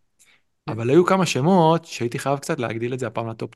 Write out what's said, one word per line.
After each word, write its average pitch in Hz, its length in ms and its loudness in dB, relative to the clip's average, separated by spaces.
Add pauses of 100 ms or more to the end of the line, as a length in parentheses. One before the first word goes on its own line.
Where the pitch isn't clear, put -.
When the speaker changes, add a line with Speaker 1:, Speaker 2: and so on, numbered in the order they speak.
(680)
Speaker 1:
כן. 131 40 -8
Speaker 2:
אבל 113 180 -4
היו 175 160 6
כמה 190 200 2
שמות 165 580 2
שהייתי 120 340 -6
חייב 139 200 -2
קצת 151 200 -6
להגדיל 117 360 -6
את 127 40 -8
זה 127 80 -6
הפעם 113 220 -6
לטופ 113 280 -10